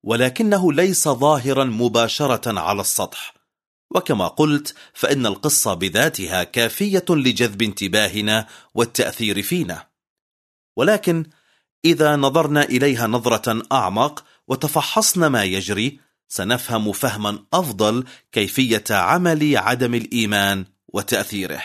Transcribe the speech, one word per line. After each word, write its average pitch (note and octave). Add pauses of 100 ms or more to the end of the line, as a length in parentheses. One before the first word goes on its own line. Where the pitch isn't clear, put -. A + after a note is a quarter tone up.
ولكنه D3+
ليس F3
ظاهرًا C3+
مباشرة A#2
على G2
السطح. - (640)
وكما A2+
قلت، D3 (180)
فإن C3+
القصة G#2+
بذاتها F#2
كافية F3+
لجذب A#2+
انتباهنا G#2+ (260)
والتأثير A2+
فينا، G2+ (920)
ولكن E3+ (600)
إذا D3+
نظرنا C#3+
إليها B2+
نظرة A2+ (100)
أعمق B2 (220)
وتفحصنا D#3
ما A#2
يجري، G2 (280)
سنفهم A2
فهماً G#2 (140)
أفضل A#2+ (280)
كيفية A2
عمل D3+
عدم A#2+
الإيمان G#2 (220)
وتأثيره. G2